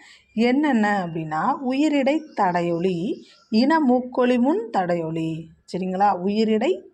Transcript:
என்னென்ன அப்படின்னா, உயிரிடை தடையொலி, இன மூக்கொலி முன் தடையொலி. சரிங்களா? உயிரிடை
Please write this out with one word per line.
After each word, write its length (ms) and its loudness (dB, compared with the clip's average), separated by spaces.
என்னென்ன 380 2
அப்படின்னா, 380 -4
உயிரிடை 460 2
தடையொலி, 580 0
இன 260 2
மூக்கொலி 480 2
முன் 160 2
தடையொலி. 540 -2
சரிங்களா? 380 0
உயிரிடை 480 0